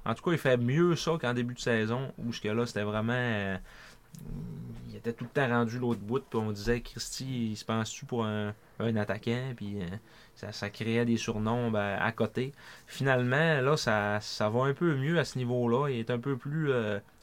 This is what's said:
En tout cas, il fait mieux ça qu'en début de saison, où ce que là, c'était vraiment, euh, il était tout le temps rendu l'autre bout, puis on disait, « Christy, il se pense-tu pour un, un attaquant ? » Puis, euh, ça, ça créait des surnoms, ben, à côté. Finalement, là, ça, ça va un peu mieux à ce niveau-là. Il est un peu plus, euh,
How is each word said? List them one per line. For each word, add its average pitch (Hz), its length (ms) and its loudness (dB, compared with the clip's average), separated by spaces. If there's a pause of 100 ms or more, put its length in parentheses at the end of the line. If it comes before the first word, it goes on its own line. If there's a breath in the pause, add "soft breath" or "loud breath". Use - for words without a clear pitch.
En 113 100 2
tout - 80 -12
cas, 180 100 2
il 147 40 4
fait 131 200 4
mieux 151 400 4
ça - 220 0
qu'en 120 140 0
début 123 200 -2
de - 80 -12
saison, 117 560 0
où 117 160 -4
ce - 80 -10
que 107 80 -2
là, 117 160 0
c'était 104 180 -4
vraiment, 107 320 0
euh, 104 420 0 (1300 loud breath)
il 107 80 -12
était 117 160 -4
tout - 100 -10
le 117 60 -8
temps 135 180 0
rendu 120 320 2
l'autre 117 220 0
bout, 113 180 0
puis - 180 -4
on 110 140 0
disait, « 110 300 0
Christy, 127 680 -4
il 104 40 -4
se - 80 -10
pense-tu 113 420 -2
pour 117 200 -2
un, 104 280 -2 (280)
un 113 160 0
attaquant ? » 117 580 -2
Puis, 101 260 -8
euh, 87 40 -6 (500 loud breath)
ça, 104 160 -12
ça 101 180 -6
créait 113 360 0
des 117 100 4
surnoms, 113 560 0
ben, 101 260 0
à 107 140 2
côté. 127 400 0 (340 loud breath)
Finalement, 135 760 4
là, 143 160 4
ça, 104 420 2
ça 107 300 -2
va 123 160 2
un 139 80 2
peu 165 240 2
mieux 151 200 0
à 143 60 4
ce - 140 -6
niveau-là. 123 520 2
Il 123 80 0
est 113 120 -2
un 123 100 0
peu 135 160 -2
plus, 143 380 0
euh, 104 260 2 (240)